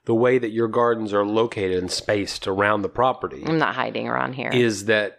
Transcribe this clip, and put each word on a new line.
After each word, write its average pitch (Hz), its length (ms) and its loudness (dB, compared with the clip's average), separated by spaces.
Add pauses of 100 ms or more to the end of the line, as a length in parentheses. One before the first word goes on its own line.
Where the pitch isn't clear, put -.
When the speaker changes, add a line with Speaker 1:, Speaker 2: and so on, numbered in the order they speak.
Speaker 1:
the 117 80 2
way 123 240 4
that 117 140 -4
your 117 160 0
gardens 113 440 0
are 101 140 4
located 107 520 0
and 90 140 -4
spaced - 560 -4
around 101 320 2
the 98 80 -4
property - 580 -2
Speaker 2:
I'm 160 120 0
not 120 160 0
hiding 117 340 -4
around 127 240 -2
here. 127 220 -6
Speaker 1:
is 110 320 0
that 107 320 0